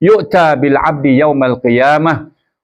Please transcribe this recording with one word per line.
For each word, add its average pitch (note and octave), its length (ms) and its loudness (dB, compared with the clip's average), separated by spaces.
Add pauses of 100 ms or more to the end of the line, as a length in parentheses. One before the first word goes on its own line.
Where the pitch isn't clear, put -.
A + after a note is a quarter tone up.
"Yu'ta E3+ 560 2
bil C#3 160 0
abdi C#3+ 480 -2
yaumal C3+ 400 -2
qiyamah D3 640 0 (380)